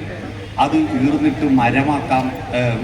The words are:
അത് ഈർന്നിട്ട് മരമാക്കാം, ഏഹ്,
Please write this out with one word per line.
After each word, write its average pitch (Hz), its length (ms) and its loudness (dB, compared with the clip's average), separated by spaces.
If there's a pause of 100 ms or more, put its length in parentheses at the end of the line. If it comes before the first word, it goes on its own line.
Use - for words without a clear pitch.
(640)
അത് 147 120 2 (280)
ഈർന്നിട്ട് 147 420 2 (120)
മരമാക്കാം, 131 680 2 (340)
ഏഹ്, 120 240 0